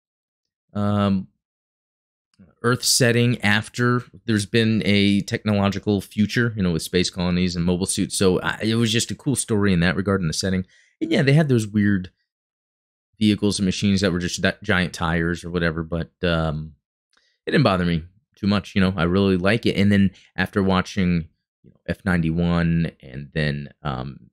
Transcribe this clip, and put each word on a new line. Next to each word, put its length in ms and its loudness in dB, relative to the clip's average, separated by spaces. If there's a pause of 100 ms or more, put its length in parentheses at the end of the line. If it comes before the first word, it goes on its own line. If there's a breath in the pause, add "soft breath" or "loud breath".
(720)
um, 560 0 (1300)
Earth 220 -2
setting 580 2
after 640 -2 (220)
there's 200 0
been 380 0
a 380 4
technological 800 -2
future, 560 0
you 40 -4
know, 120 0
with 100 -2
space 260 0
colonies 460 -2
and 80 -2
mobile 220 0
suits. 320 -4
So 240 2
I, 200 -4
it 140 -2
was 160 0
just 200 -2
a 40 -6
cool 220 -2
story 340 0
in 80 2
that 160 2
regard 240 0
in 80 -2
the 60 -2
setting. 320 -2 (340 soft breath)
And 100 -6
yeah, 120 2
they 100 4
had 160 4
those 180 2
weird 460 2 (1080)
vehicles 420 0
and 60 0
machines 360 0
that 100 2
were 80 -2
just 220 -6
that 200 -2
giant 320 -2
tires 500 -2
or 60 -10
whatever, 340 -2
but, 280 -6 (120)
um, 520 -2 (720)
it 60 -6
didn't 120 2
bother 220 2
me 180 -2 (320)
too 120 -4
much. 280 -2
You 60 2
know, 140 2
I 80 0
really 340 2
like 280 0
it. 120 0
And 140 4
then 200 4 (240 soft breath)
after 260 -2
watching, 680 0 (340)
you 80 -20
know, 60 -20 (100)
F 180 -8
ninety-one 840 0 (100)
and 320 -14
then, 360 -4 (140)
um, 500 -8